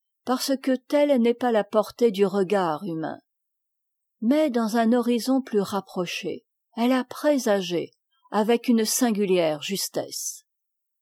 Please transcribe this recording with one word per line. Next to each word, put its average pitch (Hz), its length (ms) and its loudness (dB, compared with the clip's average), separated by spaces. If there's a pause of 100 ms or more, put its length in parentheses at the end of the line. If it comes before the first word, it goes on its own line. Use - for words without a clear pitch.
(240)
parce 254 280 -2 (100)
que 262 140 0
telle 285 440 2
n'est 233 140 4
pas 240 180 -2
la 208 120 2
portée 226 460 2
du 196 160 2
regard 185 580 0
humain. 160 340 -8 (1000)
Mais 294 300 2
dans 226 260 -2
un 226 160 2
horizon 247 480 0
plus 240 200 -2
rapproché, 185 840 -6 (320)
elle 240 160 0
a 254 120 0
présagé 202 840 -2 (400)
avec 226 380 0
une 226 160 4
singulière 185 800 0
justesse. - 800 -8 (580)